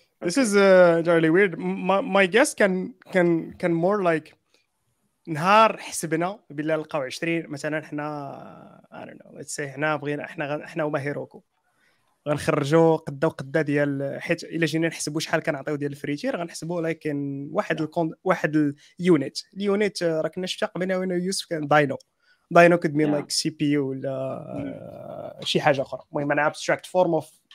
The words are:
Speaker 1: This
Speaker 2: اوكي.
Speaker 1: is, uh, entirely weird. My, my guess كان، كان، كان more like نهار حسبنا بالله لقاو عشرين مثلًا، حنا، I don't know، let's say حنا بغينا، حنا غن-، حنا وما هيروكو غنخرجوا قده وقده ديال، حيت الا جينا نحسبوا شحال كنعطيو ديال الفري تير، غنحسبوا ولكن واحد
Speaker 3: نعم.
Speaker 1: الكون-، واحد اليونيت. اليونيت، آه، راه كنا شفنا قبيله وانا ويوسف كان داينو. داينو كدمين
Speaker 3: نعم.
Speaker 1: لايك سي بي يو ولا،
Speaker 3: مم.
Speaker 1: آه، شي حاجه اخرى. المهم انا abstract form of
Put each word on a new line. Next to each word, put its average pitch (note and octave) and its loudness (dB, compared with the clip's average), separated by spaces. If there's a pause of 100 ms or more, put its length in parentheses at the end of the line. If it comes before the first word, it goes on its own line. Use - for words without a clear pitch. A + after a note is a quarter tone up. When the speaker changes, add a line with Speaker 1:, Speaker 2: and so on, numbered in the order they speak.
(240)
Speaker 1:
This F3+ -2
Speaker 2:
اوكي. C4+ 4
Speaker 1:
is, A3+ 0
uh, F#3 6
entirely E3 4
weird. F#3+ 2
My, F#3 -2 (140)
my G3 6 (100)
guess C#4 4
كان، F#3 0 (180)
كان، F3 2
كان E3+ -2
more G3+ 2
like E3 -2 (920)
نهار G3 4
حسبنا E3+ -4 (120)
بالله D3+ -2
لقاو D3+ -4
عشرين E3 -4
مثلًا، D3+ -6
حنا، D3 -12 (100)
I A2+ -16
don't - -20
know، - -20
let's - -14
say D#3+ -8
حنا C#3+ -4
بغينا، D3 -6
حنا D3 -8
غن-، D3+ -10
حنا - -6
وما D3+ -2
هيروكو C#3 -8 (840)
غنخرجوا D3+ 2
قده D3 -2
وقده D3+ -4
ديال، C#3+ 0
حيت - -4
الا D#3+ -2
جينا D#3+ 0
نحسبوا D#3+ -6
شحال D#3+ -2
كنعطيو D3+ -4
ديال C#3+ -4
الفري C#3+ -8
تير، C4 -6
غنحسبوا E3+ -8
ولكن C#3+ -6
واحد F3 -2
Speaker 3:
نعم. D#3+ -4
Speaker 1:
الكون-، D#3+ -4 (100)
واحد D3+ 0 (260)
اليونيت. E3 2 (140)
اليونيت، G3+ -2
آه، D#3+ 0
راه E3 -2
كنا F3+ -8
شفنا G3+ -4
قبيله F#3 -4
وانا F#3 -2
ويوسف F3+ -4
كان D#3 -6
داينو. D3 4 (520)
داينو F3 8
كدمين D3+ 0
Speaker 3:
نعم. D3+ 2
Speaker 1:
لايك C#3+ -4
سي - -2
بي D3+ -2
يو C#3+ 0
ولا، C3+ -6 (120)
Speaker 3:
مم. A#1 -8
Speaker 1:
آه، - -14
شي - 0
حاجه C3+ 4
اخرى. - -10 (120)
المهم D3 -2
انا D3 2
abstract - -4
form E3+ 2
of - -10 (280)